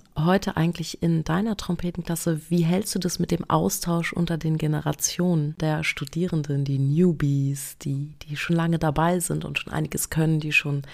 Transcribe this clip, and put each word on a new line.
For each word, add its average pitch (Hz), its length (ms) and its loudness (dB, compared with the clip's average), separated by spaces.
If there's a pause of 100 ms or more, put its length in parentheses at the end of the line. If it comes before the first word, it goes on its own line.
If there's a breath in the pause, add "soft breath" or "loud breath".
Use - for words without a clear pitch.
(180)
heute 180 380 2
eigentlich 170 480 -2
in 165 220 2
deiner 196 320 0
Trompetenklasse? 170 840 -4 (100)
Wie 170 140 4
hältst 180 320 0
du 190 40 -2
das 175 200 -2
mit 175 120 0
dem 170 180 -2
Austausch 170 640 0
unter 170 240 0
den 156 200 0
Generationen 156 1040 0
der 156 240 0
Studierenden, 147 800 -2
die 139 160 0
Newbies, 139 1000 2
die, 143 420 -6
die 147 160 -10
schon - 180 0
lange 165 240 2
dabei 160 400 2
sind 156 240 -2
und 143 160 -4
schon - 140 -12
einiges - 360 -4
können, 156 300 2
die 151 140 -4
schon 143 300 0 (100)